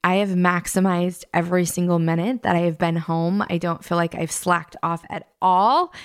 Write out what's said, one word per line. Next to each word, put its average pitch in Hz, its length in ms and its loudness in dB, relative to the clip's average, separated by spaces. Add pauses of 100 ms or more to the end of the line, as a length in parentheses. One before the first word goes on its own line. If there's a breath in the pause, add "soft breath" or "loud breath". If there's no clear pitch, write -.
I 185 120 2
have 202 120 0
maximized 180 1040 0
every 175 320 0
single 175 340 0
minute 165 440 0
that 185 120 2
I 170 60 2
have 170 160 0
been 170 200 0
home. 170 520 0
I 175 80 -2
don't 170 260 -4
feel 170 140 -2
like 170 180 0
I've 165 160 -6
slacked - 520 -2
off 165 260 -4
at - 200 -10 (120)
all. 233 540 2 (100)